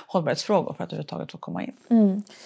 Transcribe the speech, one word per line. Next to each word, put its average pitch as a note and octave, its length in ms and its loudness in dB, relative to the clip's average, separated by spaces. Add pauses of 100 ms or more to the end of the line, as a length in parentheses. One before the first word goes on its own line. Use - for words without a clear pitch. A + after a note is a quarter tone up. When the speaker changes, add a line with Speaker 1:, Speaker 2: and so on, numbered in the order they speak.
Speaker 1:
hållbarhetsfrågor F3 680 0
för - 100 -10
att F3+ 100 -10
överhuvudtaget - 380 -8
få E3+ 60 -16
komma - 260 -8
in. - 100 -10 (160)
Speaker 2:
Mm. G#3 340 4 (220)